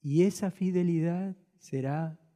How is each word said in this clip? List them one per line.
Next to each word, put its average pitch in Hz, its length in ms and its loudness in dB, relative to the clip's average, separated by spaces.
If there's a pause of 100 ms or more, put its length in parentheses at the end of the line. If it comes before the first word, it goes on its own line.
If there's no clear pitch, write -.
Y 151 220 4
esa 196 280 0
fidelidad 180 840 0 (220)
será 147 600 -4 (160)